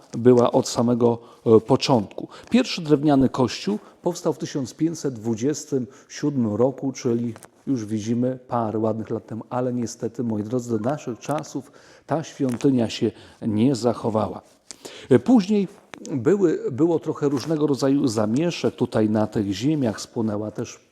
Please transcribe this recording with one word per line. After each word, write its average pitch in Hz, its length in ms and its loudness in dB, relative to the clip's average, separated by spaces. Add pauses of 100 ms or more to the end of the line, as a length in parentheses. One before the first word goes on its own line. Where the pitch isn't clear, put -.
(180)
była 120 340 6
od - 160 2
samego, 117 520 2 (260)
e, 110 140 8
początku. 123 680 0 (220)
Pierwszy 233 320 2
drewniany 143 480 4
kościół 190 500 -2 (220)
powstał 170 320 -2
w - 40 -16
tysiąc 139 360 -8
pięćset 156 400 -4
dwudziestym 117 760 -4 (220)
siódmym 127 460 -2
roku, 131 360 0
czyli 120 420 -2 (340)
już 127 180 -2
widzimy 117 640 -2
parę 113 320 -2
ładnych 110 300 -2
lat 113 180 -8
temu, 113 220 -10
ale 127 240 -4
niestety, 120 500 -6
moi 110 200 -2
drodzy, 117 340 -4
do 107 120 -4
naszych 139 300 -6
czasów 147 520 -8 (340)
ta 160 180 -2
świątynia 127 640 0
się 110 220 -2 (300)
nie 120 340 2
zachowała. 110 640 -2 (680)
E, 123 100 8
później 202 480 2 (440)
były, 180 600 2
było 156 280 2
trochę 151 300 -4
różnego 147 380 0
rodzaju 139 400 2
zamieszek 117 680 0
tutaj 110 340 0
na 107 180 2
tych 104 240 -2
ziemiach, 120 500 -2
spłonęła 107 500 -6
też - 280 -10 (120)